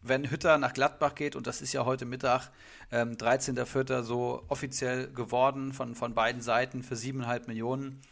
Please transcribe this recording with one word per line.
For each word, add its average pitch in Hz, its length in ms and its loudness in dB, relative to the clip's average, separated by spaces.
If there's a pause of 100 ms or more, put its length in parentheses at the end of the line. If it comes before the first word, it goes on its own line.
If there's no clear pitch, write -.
wenn 131 280 0
Hütter 156 280 6
nach 131 160 2
Gladbach 143 400 2
geht, 147 220 -4
und 123 100 -8
das 123 160 -4
ist 135 100 -6
ja 127 140 0
heute 127 180 0
Mittag, 127 460 0 (420)
ähm, 117 240 2
dreizehnter 127 480 2
vierter 131 400 0
so 123 440 -2
offiziell 131 600 -4
geworden 131 640 0
von, 123 220 -8
von 117 200 -4
beiden 117 280 2
Seiten 123 400 0
für 127 140 -6
siebeneinhalb 120 520 -4
Millionen, 131 640 -4